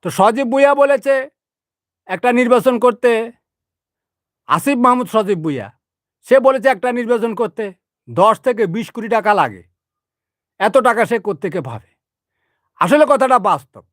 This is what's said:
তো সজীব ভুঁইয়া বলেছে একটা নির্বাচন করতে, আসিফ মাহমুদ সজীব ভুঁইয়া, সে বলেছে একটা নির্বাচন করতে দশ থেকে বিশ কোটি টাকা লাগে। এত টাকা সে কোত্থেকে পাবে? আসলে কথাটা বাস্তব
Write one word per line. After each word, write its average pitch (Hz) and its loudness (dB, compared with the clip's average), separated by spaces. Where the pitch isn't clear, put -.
তো 180 -6
সজীব 226 0
ভুঁইয়া 277 2
বলেছে 277 0
একটা 190 -2
নির্বাচন 247 2
করতে, 233 0
আসিফ 240 -2
মাহমুদ 247 0
সজীব 202 -2
ভুঁইয়া, 135 -8
সে 247 4
বলেছে 262 2
একটা 247 -2
নির্বাচন 233 -4
করতে 208 -6
দশ 190 2
থেকে 220 -2
বিশ 196 -6
কোটি 226 -10
টাকা 214 0
লাগে। 117 -2
এত 208 2
টাকা 233 2
সে 226 -4
কোত্থেকে 175 -6
পাবে? 117 -14
আসলে 285 4
কথাটা 262 2
বাস্তব 165 -4